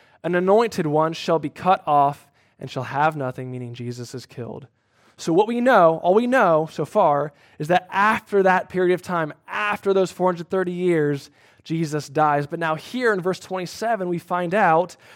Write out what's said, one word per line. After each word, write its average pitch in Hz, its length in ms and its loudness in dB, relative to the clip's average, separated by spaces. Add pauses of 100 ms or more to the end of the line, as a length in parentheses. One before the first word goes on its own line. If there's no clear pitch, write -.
(240)
an 170 120 -2
anointed 190 520 2
one 156 260 0
shall 165 260 0
be 147 100 -6
cut - 380 0
off 143 400 2 (320)
and 143 100 -12
shall 131 140 -8
have 143 320 -2
nothing," 127 360 -8
meaning 123 220 -10
Jesus 120 400 -10
is 127 120 -12
killed. 123 420 -14 (500)
So - 160 -2
what 208 140 4
we 240 140 -2
know, 185 420 6
all 180 100 4
we 240 140 2
know 180 440 2
so 160 120 -6
far, 147 480 2 (280)
is 151 80 -6
that 180 240 0
after 202 520 2
that 185 260 2
period 180 240 0
of 175 80 -2
time, 165 320 -4 (140)
after 202 460 -2
those 190 180 2
four 185 160 0
hundred 175 220 -4
thirty 185 240 -2
years, 160 560 0 (340)
Jesus 151 460 -4
dies. 147 380 0
But 165 120 -10
now 160 160 -2
here 240 380 -2
in 185 80 -4
verse 180 180 -4
twenty-seven, 185 680 -6
we 175 100 -4
find 180 340 -4
out 180 440 2 (180)